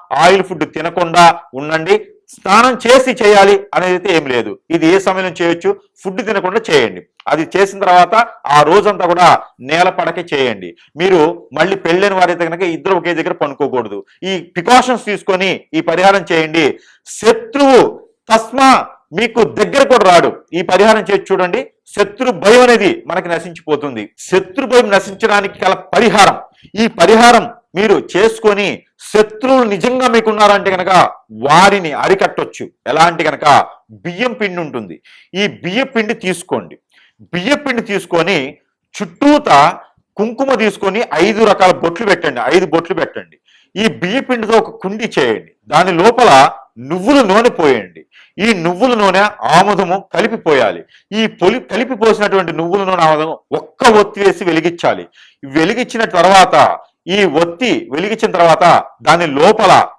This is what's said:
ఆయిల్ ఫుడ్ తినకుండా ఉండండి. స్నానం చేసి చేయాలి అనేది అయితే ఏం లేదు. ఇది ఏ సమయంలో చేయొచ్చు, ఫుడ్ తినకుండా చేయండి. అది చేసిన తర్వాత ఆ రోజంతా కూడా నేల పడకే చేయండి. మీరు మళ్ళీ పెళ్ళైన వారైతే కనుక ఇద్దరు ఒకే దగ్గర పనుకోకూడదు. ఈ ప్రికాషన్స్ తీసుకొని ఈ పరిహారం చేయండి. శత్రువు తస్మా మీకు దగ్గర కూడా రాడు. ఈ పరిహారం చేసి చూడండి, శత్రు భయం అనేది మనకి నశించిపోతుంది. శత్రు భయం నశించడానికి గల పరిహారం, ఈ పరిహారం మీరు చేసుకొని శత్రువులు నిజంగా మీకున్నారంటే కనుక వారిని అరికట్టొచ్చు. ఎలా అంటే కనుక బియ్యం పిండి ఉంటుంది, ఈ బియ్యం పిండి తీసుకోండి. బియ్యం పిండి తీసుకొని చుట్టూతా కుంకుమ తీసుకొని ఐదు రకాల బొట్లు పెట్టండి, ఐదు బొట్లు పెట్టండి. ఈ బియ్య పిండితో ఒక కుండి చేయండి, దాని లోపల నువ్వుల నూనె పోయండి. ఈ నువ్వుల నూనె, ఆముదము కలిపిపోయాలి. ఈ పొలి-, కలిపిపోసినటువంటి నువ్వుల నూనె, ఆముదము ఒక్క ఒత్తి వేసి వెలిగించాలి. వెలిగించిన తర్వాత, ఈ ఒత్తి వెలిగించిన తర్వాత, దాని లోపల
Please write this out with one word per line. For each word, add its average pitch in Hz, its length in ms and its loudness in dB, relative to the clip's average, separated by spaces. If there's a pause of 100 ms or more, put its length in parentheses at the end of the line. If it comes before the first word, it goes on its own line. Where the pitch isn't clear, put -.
(240)
ఆయిల్ 190 260 4
ఫుడ్ 156 160 -8 (100)
తినకుండా 170 480 0 (360)
ఉండండి. 160 360 -4 (380)
స్నానం 233 400 2 (100)
చేసి 254 280 4 (100)
చేయాలి 208 340 6 (200)
అనేది 180 220 0
అయితే 185 200 -6
ఏం 151 160 -2
లేదు. 110 180 -4 (240)
ఇది 160 160 0
ఏ - 20 4 (120)
సమయంలో 190 340 -2
చేయొచ్చు, 170 300 -2 (320)
ఫుడ్ 185 280 -8
తినకుండా 190 300 -4 (100)
చేయండి. 110 320 0 (300)
అది 156 120 -2 (120)
చేసిన 196 300 -2
తర్వాత 180 300 4 (400)
ఆ 147 40 6 (100)
రోజంతా 190 420 2
కూడా 175 160 4 (420)
నేల 175 280 0
పడకే 170 340 -6
చేయండి. 117 380 -4 (320)
మీరు 185 180 2 (380)
మళ్ళీ 175 180 0 (100)
పెళ్ళైన 190 340 0
వారైతే 175 300 0
కనుక 170 140 -8 (140)
ఇద్దరు 175 240 -2
ఒకే 170 180 -4
దగ్గర 156 240 -4
పనుకోకూడదు. 123 560 -6 (300)
ఈ 190 40 -4 (220)
ప్రికాషన్స్ 240 560 -2
తీసుకొని 190 400 -4 (260)
ఈ 160 40 0 (100)
పరిహారం 185 400 2
చేయండి. 160 340 0 (540)
శత్రువు 254 640 2 (480)
తస్మా 254 400 2 (460)
మీకు 226 240 -2 (180)
దగ్గర 214 320 0
కూడా - 200 4
రాడు. 165 180 4 (280)
ఈ 180 120 -2
పరిహారం 208 400 2
చేసి 190 200 -2
చూడండి, 185 300 -2 (360)
శత్రు 208 360 -2 (120)
భయం 226 220 6
అనేది 226 260 2 (180)
మనకి 175 240 -8
నశించిపోతుంది. 147 680 -8 (240)
శత్రు 190 440 -2
భయం 240 240 4
నశించడానికి 196 680 -4
గల 190 100 0 (200)
పరిహారం, 202 440 2 (440)
ఈ 233 40 0 (140)
పరిహారం 220 460 6 (320)
మీరు 202 180 2 (180)
చేసుకొని 208 540 0 (440)
శత్రువులు 247 600 0
నిజంగా 247 420 -2
మీకున్నారంటే 208 580 2
కనుక 185 180 -4 (540)
వారిని 175 460 4 (120)
అరికట్టొచ్చు. 165 600 -2 (260)
ఎలా 156 200 2
అంటే 165 180 -4
కనుక 147 160 -6 (580)
బియ్యం 202 380 -6
పిండి 185 240 -6
ఉంటుంది, 110 300 -8 (440)
ఈ 208 60 -2 (180)
బియ్యం 233 320 -4
పిండి 220 200 -2 (100)
తీసుకోండి. 156 500 -8 (580)
బియ్యం 202 320 -2
పిండి 240 260 -6
తీసుకొని 175 460 -2 (600)
చుట్టూతా 190 600 2 (580)
కుంకుమ 247 360 -4 (100)
తీసుకొని 202 380 -4 (240)
ఐదు 214 160 -2 (100)
రకాల 185 200 2 (120)
బొట్లు 170 260 -4
పెట్టండి, 156 300 -2 (160)
ఐదు 190 180 0
బొట్లు 165 260 -2
పెట్టండి. 107 380 -8 (440)
ఈ 220 40 0 (160)
బియ్య 196 260 -4
పిండితో 226 360 -2
ఒక 170 80 -14 (100)
కుండి 214 340 -8
చేయండి, 110 360 -2 (220)
దాని 180 180 2 (100)
లోపల 233 300 4 (580)
నువ్వుల 190 300 0 (100)
నూనె 226 220 2 (100)
పోయండి. 101 400 -2 (360)
ఈ 220 160 0
నువ్వుల 180 400 -2
నూనె, 196 300 0 (340)
ఆముదము 196 560 0
కలిపిపోయాలి. 156 720 -2 (300)
ఈ 220 140 -2
పొలి-, 214 440 -2
కలిపిపోసినటువంటి 208 800 -2
నువ్వుల 170 320 -4
నూనె, 185 200 -2
ఆముదము 156 360 0 (120)
ఒక్క - 380 -2 (100)
ఒత్తి 202 240 -2
వేసి 190 200 0
వెలిగించాలి. 160 600 -2 (380)
వెలిగించిన 208 600 -2
తర్వాత, 180 520 4 (520)
ఈ 196 180 0
ఒత్తి 170 640 -2
వెలిగించిన 202 400 -4
తర్వాత, 170 520 4 (180)
దాని 165 260 2
లోపల 156 580 4 (140)